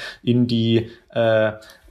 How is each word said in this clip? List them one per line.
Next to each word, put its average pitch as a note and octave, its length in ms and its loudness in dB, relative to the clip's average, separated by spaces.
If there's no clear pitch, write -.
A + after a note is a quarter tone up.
in B2 240 2
die, A2+ 400 0
äh, A2 380 2